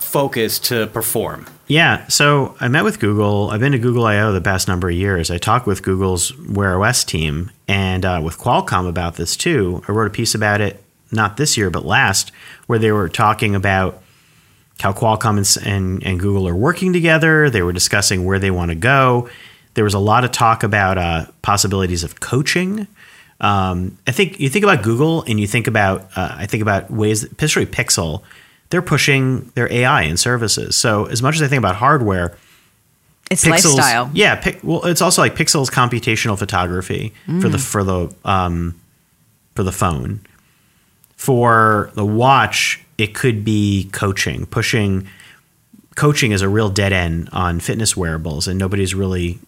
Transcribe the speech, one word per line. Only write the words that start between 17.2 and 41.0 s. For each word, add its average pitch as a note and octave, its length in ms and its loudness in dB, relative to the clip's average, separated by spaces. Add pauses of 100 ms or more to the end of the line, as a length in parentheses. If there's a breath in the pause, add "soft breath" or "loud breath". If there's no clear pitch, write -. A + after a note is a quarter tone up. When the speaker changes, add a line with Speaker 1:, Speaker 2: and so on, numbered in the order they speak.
Speaker 2:
They A2+ 140 2
were F2 100 0
discussing F2+ 540 0
where F#2+ 140 0
they F#2+ 100 0
wanna F2 240 -2
go. B2 560 2 (420 loud breath)
There A2+ 120 2
was G2+ 100 2
a G#2 60 0
lot G#2+ 240 4
of B2 80 -4
talk A2+ 320 2
about, G2+ 340 2
uh, E2+ 280 -2 (140)
possibilities F#2+ 640 0
of - 160 -14
coaching. F3+ 680 -4 (540 loud breath)
Um, F#2+ 560 -2 (100)
I - 60 0
think F#3+ 260 -2
you C3+ 120 -2
think G#3 140 2
about F#3 180 4
Google C#3 440 0
and G#2+ 140 0
you G#2 60 0
think A2+ 220 -2
about, G2+ 480 2
uh, F#2 200 -4
I - 80 -8
think G#2+ 160 -4
about G2+ 300 -2
ways, G#2+ 340 0
especially D3+ 400 -2
Pixel, E2 560 -2 (500 soft breath)
they're F3 100 0
pushing C3+ 760 0
their A#2+ 160 -2
A A#2+ 140 2
I C3 200 4
and D#2+ 140 0
services. A#2+ 580 -2
So G#2+ 280 2
as - 160 -4
much C3+ 160 0
as D#3+ 60 0
I D3 40 2
think C#3 120 0
about F#2+ 180 0
hardware, G#2+ 580 2 (960 soft breath)
Speaker 3:
It's - 140 0
Speaker 2:
Pixel's E3 300 4
Speaker 3:
lifestyle. B2+ 400 2
Speaker 2:
Yeah, E3+ 220 4
Pi-, - 260 -6
well, D#3+ 240 -2
it's F3 160 0
also, F3+ 180 2
like, - 160 2
Pixel's D3 320 0
computational A#2 680 0
photography F#2+ 760 -2 (140 loud breath)
for F#3 240 0
the, D3 80 0
Speaker 3:
Mm. - 20 -2
Speaker 2:
for G#2+ 240 -2
the, F2+ 240 0 (160)
um, F2 500 -2 (800)
for - 80 -2
the F#2 100 -2
phone. F2 480 -2 (1000 soft breath)